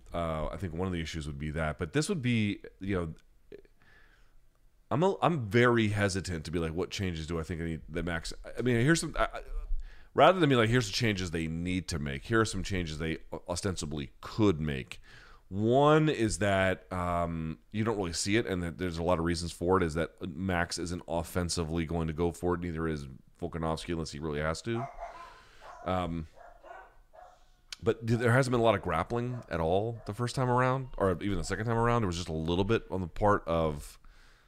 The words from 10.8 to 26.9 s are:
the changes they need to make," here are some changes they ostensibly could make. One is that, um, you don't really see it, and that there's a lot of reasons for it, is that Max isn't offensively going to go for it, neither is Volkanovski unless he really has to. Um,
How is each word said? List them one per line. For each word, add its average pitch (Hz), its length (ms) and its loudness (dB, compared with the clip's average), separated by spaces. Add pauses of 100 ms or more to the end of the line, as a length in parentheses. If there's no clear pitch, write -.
the 98 60 -6
changes 95 380 0
they 82 160 -2
need 85 420 -2
to 80 100 -2
make," 69 240 -4
here 113 180 2
are 110 40 4
some 95 180 -4
changes 85 340 -4
they 80 220 -4 (280)
ostensibly 80 640 -4 (100)
could 98 400 4
make. 69 400 -4 (480)
One 143 600 4
is 104 300 0
that, 95 520 2
um, 85 680 -2 (120)
you 107 120 0
don't 107 140 0
really 87 160 -2
see 101 240 0
it, 117 100 0
and 90 160 -2
that 85 160 -6
there's 87 180 -4
a 85 60 -2
lot 85 160 4
of 82 60 0
reasons 85 260 0
for 90 260 2
it, 92 60 2
is 78 100 0
that 80 180 -2 (160)
Max 87 520 -2
isn't 87 280 -6
offensively 85 800 -2
going 82 220 -2
to 80 60 -2
go 85 180 2
for 87 240 0
it, 85 60 -4
neither 82 260 -4
is 76 180 -4 (340)
Volkanovski 82 540 -4
unless 80 180 -4
he 73 80 -10
really 73 200 -4
has 80 240 -2
to. 117 240 -4 (1000)
Um, 85 420 -2 (1600)